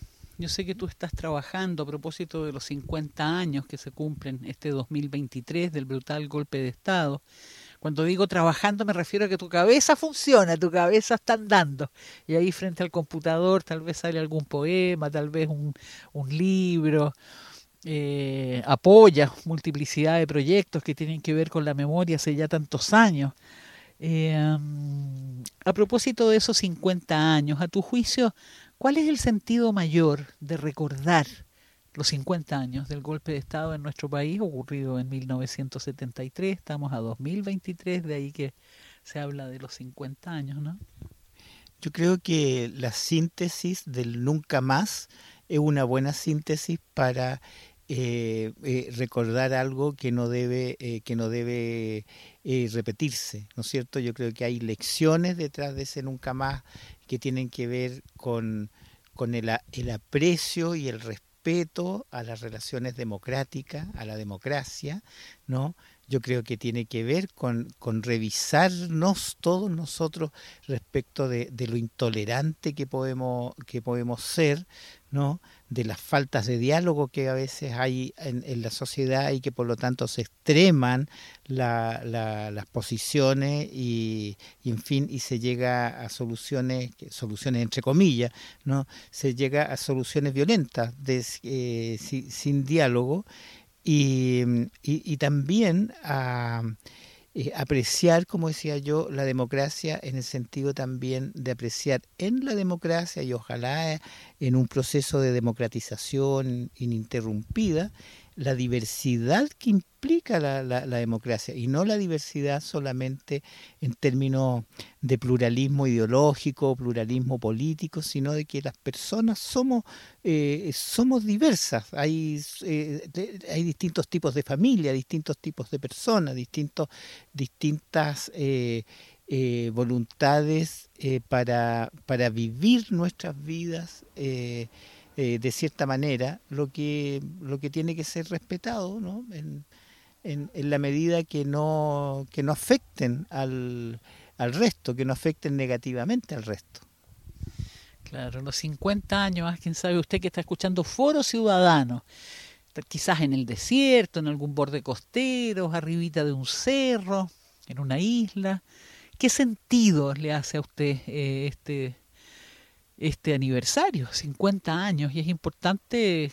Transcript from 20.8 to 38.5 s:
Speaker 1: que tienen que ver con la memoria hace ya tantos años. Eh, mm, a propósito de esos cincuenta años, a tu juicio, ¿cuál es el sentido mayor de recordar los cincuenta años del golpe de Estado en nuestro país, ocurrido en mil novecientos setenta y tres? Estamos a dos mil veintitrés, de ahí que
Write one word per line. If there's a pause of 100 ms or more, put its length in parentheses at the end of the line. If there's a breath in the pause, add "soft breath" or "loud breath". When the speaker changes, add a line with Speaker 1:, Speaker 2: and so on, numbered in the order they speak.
Speaker 1:
que
tienen
que
ver
con
la
memoria
hace
ya
tantos
años. (720 loud breath)
Eh,
mm, (240)
a
propósito
de
esos
cincuenta
años,
a
tu
juicio, (440 loud breath)
¿cuál
es
el
sentido
mayor (140)
de
recordar (680 soft breath)
los
cincuenta
años
del
golpe
de
Estado
en
nuestro
país,
ocurrido
en
mil
novecientos
setenta
y
tres?
Estamos
a
dos
mil
veintitrés,
de
ahí
que (500 soft breath)